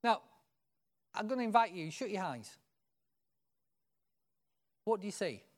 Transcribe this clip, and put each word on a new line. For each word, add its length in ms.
Now, 200
I'm 140
gonna 140
invite 300
you, 180
shut 200
your 140
eyes. 320
What 140
do 60
you 60
see? 300